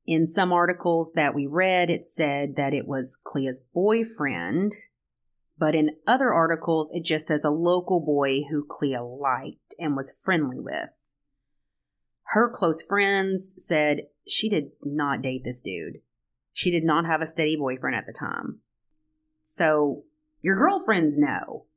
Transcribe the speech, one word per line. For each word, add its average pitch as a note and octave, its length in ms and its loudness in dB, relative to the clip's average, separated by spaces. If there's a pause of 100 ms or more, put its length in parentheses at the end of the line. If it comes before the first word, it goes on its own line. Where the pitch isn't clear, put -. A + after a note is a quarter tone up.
In D#3+ 200 4
some F3+ 260 2
articles F3 640 2
that D3 200 2
we C#3+ 120 -2
read, F3+ 420 2
it - 160 -2
said C#3+ 520 0
that C#3 180 0
it C3+ 120 -2
was C3+ 300 -2
Clea's C3 440 -6 (120)
boyfriend, F3+ 1040 0 (840)
but D#3 180 2
in D#3 220 2 (100)
other B3 280 2
articles, D#3+ 580 2
it E3+ 120 -6
just D#3 220 0
says D3+ 200 0
a D3 40 2
local F3 500 2
boy C#3+ 500 2
who D3 180 -2
Clea C3+ 300 -2
liked C3 800 -6
and D3+ 180 -2
was C3+ 160 -4 (100)
friendly D3+ 380 0
with. - 300 -6 (1400)
Her A#3 140 4
close E3 340 0
friends G3 760 0
said D3+ 440 2 (260)
she - 200 0
did D#3+ 220 0 (120)
not C#3+ 400 -2
date C3 220 -4
this B2+ 180 -2
dude. E2+ 380 -8 (520)
She - 180 0
did E3+ 140 0
not E3 200 2
have D#3+ 160 0
a D#3+ 60 -2
steady D#3 300 0
boyfriend C3 400 -2
at G2 100 -6
the F#2+ 60 -14
time. - 480 -8 (800)
So D3+ 640 0 (360)
your F#3+ 160 0
girlfriends G3 640 2
know. C3 460 -2 (120)